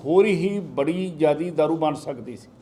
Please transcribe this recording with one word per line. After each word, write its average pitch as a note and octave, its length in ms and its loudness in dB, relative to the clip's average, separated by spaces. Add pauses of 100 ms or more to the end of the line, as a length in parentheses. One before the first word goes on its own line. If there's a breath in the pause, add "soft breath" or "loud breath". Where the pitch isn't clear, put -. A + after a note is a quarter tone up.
ਹੋਰ F3 200 6
ਹੀ G3+ 360 0
ਬੜੀ D#3+ 460 -2 (120)
ਜ਼ਿਆਦੀ D#3 320 2
ਦਾਰੂ D#3 260 0
ਬਣ D#3 180 0
ਸਕਦੀ B2 420 -12
ਸੀ - 120 -20 (140)